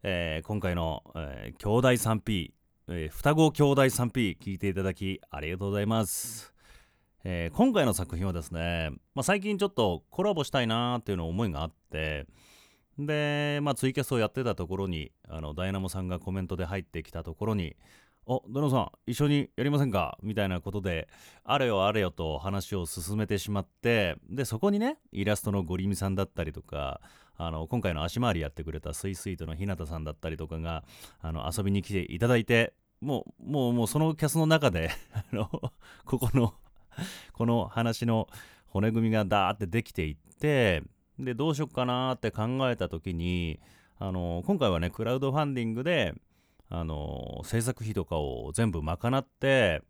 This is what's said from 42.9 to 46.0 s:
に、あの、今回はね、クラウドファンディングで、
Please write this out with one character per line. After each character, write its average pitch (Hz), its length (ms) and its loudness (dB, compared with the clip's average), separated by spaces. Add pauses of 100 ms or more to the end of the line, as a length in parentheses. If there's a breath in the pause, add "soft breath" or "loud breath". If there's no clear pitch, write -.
に、 85 460 -2 (380 soft breath)
あ 95 140 -4
の、 87 320 -2
今 196 140 0
回 123 120 4
は 85 100 2
ね、 87 100 0
ク 113 140 -6
ラ 117 100 0
ウ 135 60 -2
ド 135 120 0
フ 143 60 0
ァ 151 80 2
ン 139 80 -2
デ 123 80 -2
ィ 113 60 0
ン 113 40 -2
グ 120 100 -4
で、 143 320 0 (560 soft breath)